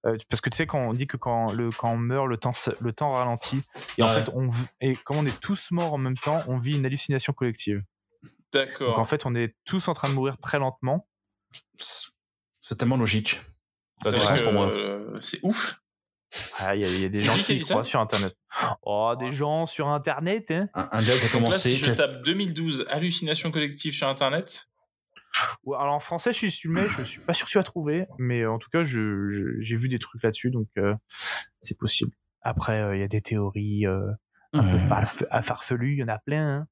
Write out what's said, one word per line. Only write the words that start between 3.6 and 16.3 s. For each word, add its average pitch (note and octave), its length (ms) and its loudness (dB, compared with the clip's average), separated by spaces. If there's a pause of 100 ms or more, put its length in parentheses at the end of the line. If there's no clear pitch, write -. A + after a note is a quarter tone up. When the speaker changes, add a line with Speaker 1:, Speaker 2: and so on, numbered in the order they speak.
Speaker 1:
Et A#2 60 6
en A2+ 60 6
Speaker 2:
Ouais. A2+ 40 6 (100)
Speaker 1:
fait, A#2 120 -4
on C3 120 0
v-, A#2+ 200 -2 (140)
et C3 140 2
comme C#3+ 220 -4
on D3+ 80 2
est A#2 140 -2
tous - 320 -2
morts E3+ 240 0
en - 20 -2
même C3 200 -2
temps, D#3 300 0
on B2+ 120 0
vit C#3+ 180 0
une C3+ 80 2
hallucination C3+ 480 -2
collective. G#2+ 480 -2 (720)
Speaker 3:
D'accord. C3+ 360 0
Speaker 1:
Donc A#2 100 2
en A2+ 60 4
fait, D3 200 0
on B2 80 0
est A#2 220 0 (100)
tous F#3 220 -2
en E3+ 60 0
train C#3 160 0
de C3+ 40 2
mourir C3+ 240 0
très - 220 0
lentement. C3 480 -2 (720)
Speaker 2:
C'est, - 300 4 (500)
c'est - 180 -2
tellement C3 200 2
logique. G#2+ 440 2 (600)
Ça G#2+ 60 2
a - 20 2
Speaker 3:
C'est A#2+ 80 2
Speaker 2:
du - 40 8
Speaker 3:
vrai G#2 40 8
Speaker 2:
sens G2 120 6
Speaker 3:
que, A#2+ 40 2
Speaker 2:
pour A2 100 2
moi. G2 160 4
Speaker 3:
euh, G#2 500 -4
c'est - 220 -2
ouf. - 400 0 (760)